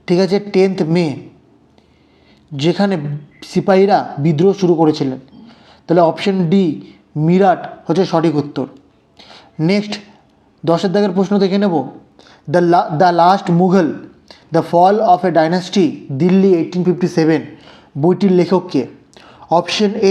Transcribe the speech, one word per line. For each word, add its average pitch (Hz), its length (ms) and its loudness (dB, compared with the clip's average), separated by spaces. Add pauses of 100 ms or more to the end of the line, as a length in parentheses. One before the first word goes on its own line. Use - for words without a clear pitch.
ঠিক 175 160 0
আছে, 185 120 -2 (160)
টেন্থ 190 260 0 (160)
মে, 175 120 0 (1500)
যেখানে 170 420 -2 (560)
সিপাহীরা 190 480 2 (260)
বিদ্রোহ 165 360 2
শুরু 175 200 2
করেছিলেন। 151 380 0 (680)
তাহলে 170 260 2
অপশন 190 260 -4 (140)
ডি 196 140 2 (600)
মিরাট 180 340 2 (260)
হচ্ছে 175 260 0
সঠিক 165 300 0
উত্তর। 143 240 -8 (1040)
নেক্সট 208 240 -2 (720)
দশের 165 300 0
দাগের 208 220 0
প্রশ্ন 196 180 0 (100)
দেখে 196 200 0
নেব। 180 100 0 (800)
The 175 80 4 (100)
La-, 190 160 2 (120)
The 180 100 4 (100)
Last 185 260 2 (140)
Mughal, 185 280 2 (640)
The 165 160 2
Fall 185 260 4 (160)
of 180 160 2
a - 100 -2
Dynasty, 175 480 0 (340)
দিল্লি 190 300 4 (100)
এইটিন 165 260 -4
ফিফটি 175 300 0
সেভেন 160 240 2 (640)
বইটির 185 380 2
লেখক 175 220 0 (100)
কে? 135 100 -2 (760)
অপশন 196 320 -2 (200)